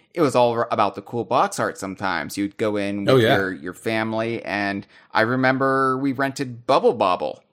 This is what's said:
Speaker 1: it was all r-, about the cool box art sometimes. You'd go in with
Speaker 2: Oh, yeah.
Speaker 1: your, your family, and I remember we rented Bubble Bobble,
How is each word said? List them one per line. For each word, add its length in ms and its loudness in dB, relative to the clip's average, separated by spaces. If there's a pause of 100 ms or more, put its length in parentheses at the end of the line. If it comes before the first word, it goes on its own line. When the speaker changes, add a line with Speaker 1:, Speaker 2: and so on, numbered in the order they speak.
(140)
Speaker 1:
it 80 0
was 140 2
all 160 4
r-, 200 0
about 220 2
the 80 -10
cool 220 -6
box 360 0
art 200 -2
sometimes. 580 -6
You'd 200 -4
go 180 -2
in 300 -4
with 40 -2
Speaker 2:
Oh, 80 6
yeah. 200 4
Speaker 1:
your, 160 -2
your 200 -10
family, 720 -4
and 400 -4 (260)
I 100 2
remember 760 2
we 140 -2
rented 560 -6
Bubble 260 4
Bobble, 600 0